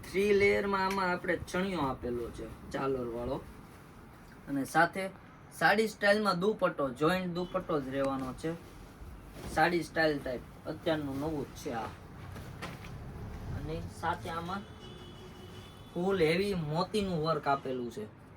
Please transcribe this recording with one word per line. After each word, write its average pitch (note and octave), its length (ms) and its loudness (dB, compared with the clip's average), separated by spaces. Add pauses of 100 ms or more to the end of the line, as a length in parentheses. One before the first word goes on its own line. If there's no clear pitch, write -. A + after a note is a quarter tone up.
થ્રી G3+ 240 4
લેયરમાં G3+ 520 6
આમાં F#3+ 260 2
આપણે F3+ 260 2
ચણિયો F#3 440 -2
આપેલો A#2+ 480 -2
છે, A2+ 160 -10 (260)
ઝાલર C3+ 440 0
વાળો. B2 220 -2 (1080)
અને C4 180 0
સાથે G3 380 4 (560)
સાડી G#3 280 6
સ્ટાઇલમાં G3+ 520 4
દુપટ્ટો, F3+ 500 4
જોઈન્ટ F3 460 2
દુપટ્ટો E3+ 460 0
જ C3 80 -4
રહેવાનો C3+ 440 0
છે. D#3+ 180 -2 (1000)
સાડી E3+ 300 4
સ્ટાઇલ D#3 360 2
ટાઇપ, B2+ 240 -4 (220)
અત્યારનું D3+ 540 -2
નવું D3 260 -2
જ - 140 -14
છે - 140 -6
આ. A2+ 160 -4 (1700)
અને D3+ 180 -4 (260)
સાથે E3+ 280 -2
આમાં E3+ 320 -4 (1300)
ફૂલ F#3+ 280 2
હેવી F3+ 320 6
મોતીનું F3 680 0
વર્ક D3+ 260 2
આપેલું C3 440 0
છે. G#2+ 140 -8 (320)